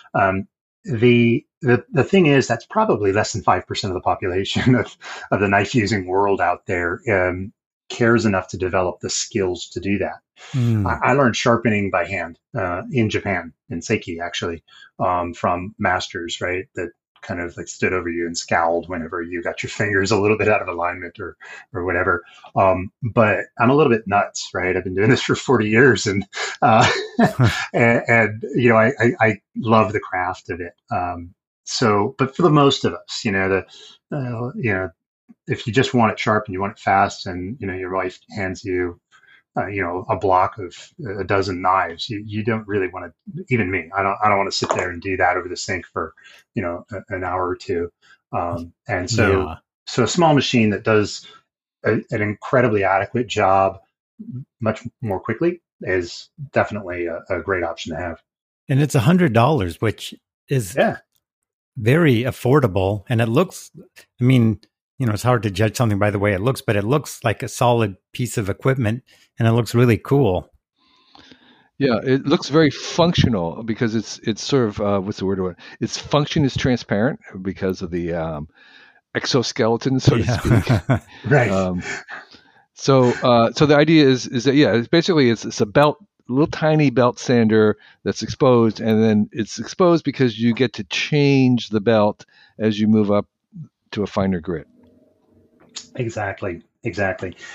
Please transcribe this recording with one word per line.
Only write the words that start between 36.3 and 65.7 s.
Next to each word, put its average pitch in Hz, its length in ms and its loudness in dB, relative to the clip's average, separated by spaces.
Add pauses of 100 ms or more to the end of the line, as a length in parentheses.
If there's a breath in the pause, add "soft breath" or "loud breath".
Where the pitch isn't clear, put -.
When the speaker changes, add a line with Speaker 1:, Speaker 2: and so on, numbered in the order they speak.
Speaker 1:
and 92 80 -12
you 92 80 -8
want 101 120 -6
it - 60 -20
fast, 98 460 0
and, 92 340 -10
you 104 60 -10
know, 92 80 -6
your 92 200 -8
wife 92 260 -6 (160)
hands 95 280 -6
you, 90 360 -4 (580 soft breath)
uh, 101 100 -4
you 101 140 -6
know, 90 280 -6
a 104 80 0
block 92 400 2
of 90 180 -12 (440)
a 95 40 -4
dozen 95 380 -2
knives, 90 480 -2
you, 104 160 -8
you 107 180 -6
don't 110 240 -4
really 98 220 -2
wanna, 87 220 -14 (380)
even 107 220 0
me, 85 260 -6
I 98 60 0
don't, 98 200 -2
I 107 40 2
don't 101 100 4
wanna 98 140 -2
sit - 240 -6
there 92 140 -4
and 87 120 -12
do 95 160 -4
that 90 200 0
over 87 100 -8
the 90 80 -10
sink 90 320 -8
for, 85 260 -8 (420 loud breath)
you 113 60 -4
know, 87 300 -8
a, 98 240 -10
an 90 80 -6
hour 90 240 -4
or 92 80 -4
two. 85 340 -6 (440 soft breath)
Um, 87 400 -6 (140)
and 90 220 -4
so, 98 380 2
Speaker 2:
Yeah. 82 80 -12 (320)
Speaker 1:
so - 160 0
a 110 40 2
small 165 280 4
machine 117 360 2
that 98 120 -4
does 107 420 0 (600 loud breath)
a, 110 80 2 (180)
an 107 100 -2
incredibly 104 640 0
adequate 98 440 0
job 95 520 2 (800)
much 110 220 -4 (200)
more 101 180 -4
quickly 170 420 -4 (200)
is 92 480 -6 (220)
definitely 95 540 -4
a, 82 240 -8
a 87 120 -4
great 90 220 -2
option 85 320 -8
to 73 60 -8
have. 85 200 -10 (460)
Speaker 2:
And 139 140 2
it's 147 140 -2
a 135 40 4
hundred 165 340 2
dollars, 113 460 2
which - 340 -6 (360)
is 117 260 -4
Speaker 1:
Yeah. 202 220 0 (800)
Speaker 2:
very 123 460 4
affordable. 107 840 0
And 117 140 0
it 113 80 0
looks, 160 420 -2 (480 loud breath)
I 123 40 0
mean, 120 360 4 (380)
you 131 80 -4
know, 110 80 0
it's 101 100 -6
hard 120 200 2
to 107 80 -2
judge 104 240 0